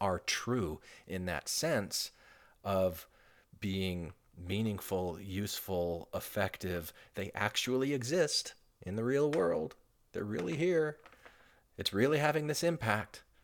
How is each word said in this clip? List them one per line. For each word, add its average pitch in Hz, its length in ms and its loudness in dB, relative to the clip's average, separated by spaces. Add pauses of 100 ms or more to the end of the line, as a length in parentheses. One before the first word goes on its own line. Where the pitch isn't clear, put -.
are 92 180 2
true 101 600 -2 (280)
in 92 180 -4
that 85 240 -2
sense - 600 0 (520)
of 95 440 2 (520)
being 95 540 -2 (340)
meaningful, 95 720 -2
useful, 95 920 -2
effective. 90 800 -4 (220)
They 98 180 -6
actually 127 600 0
exist 147 600 0 (280)
in 92 140 -4
the 113 80 0
real 139 280 4
world. 85 440 0 (380)
They're - 100 -4
really 165 320 -2
here. 156 420 2 (800)
It's - 160 -4
really 135 260 4
having 151 280 4
this - 160 0
impact, 113 600 0 (200)